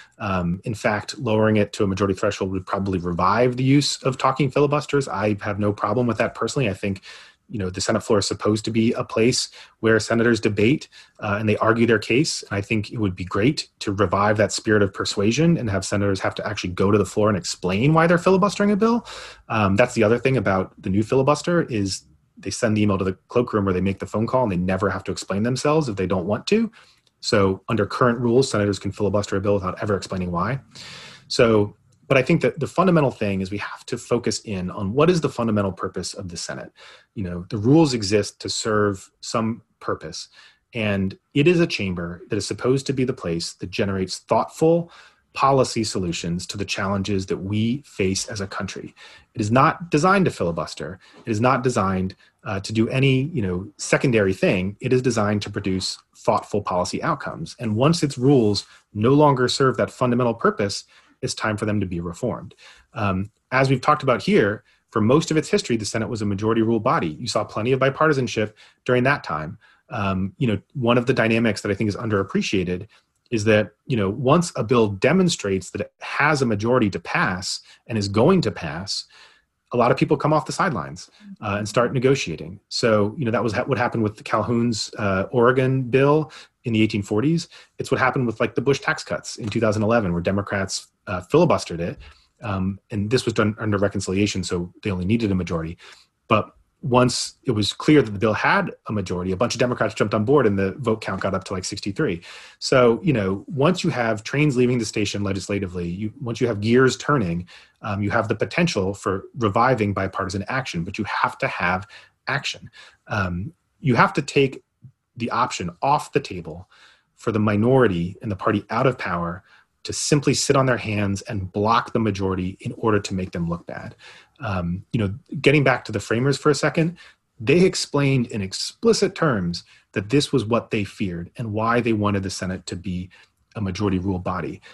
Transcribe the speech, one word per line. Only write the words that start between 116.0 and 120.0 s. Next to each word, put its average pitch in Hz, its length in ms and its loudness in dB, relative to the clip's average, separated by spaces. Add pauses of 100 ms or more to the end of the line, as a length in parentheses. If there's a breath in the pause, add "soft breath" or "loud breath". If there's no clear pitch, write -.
the 147 80 2
table 87 480 -10 (460 soft breath)
for - 160 -6
the 107 100 0
minority 104 800 2
and 110 80 -6
the 98 60 -4
party 104 340 0
out 131 160 0
of 131 120 0
power 87 460 -6 (400 soft breath)
to - 80 -8
simply 143 400 2